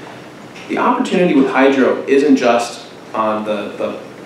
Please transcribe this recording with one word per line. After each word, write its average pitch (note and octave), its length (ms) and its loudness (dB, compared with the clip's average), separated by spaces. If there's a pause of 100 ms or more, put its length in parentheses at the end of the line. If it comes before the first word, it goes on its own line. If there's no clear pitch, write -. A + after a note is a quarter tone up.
(680)
The - 100 -4
opportunity F3+ 560 0
with C3 160 4
hydro C3+ 560 2
isn't C#3 300 4
just - 540 0 (240)
on G#2+ 300 -2
the, G#2 320 -4
the - 260 -6 (240)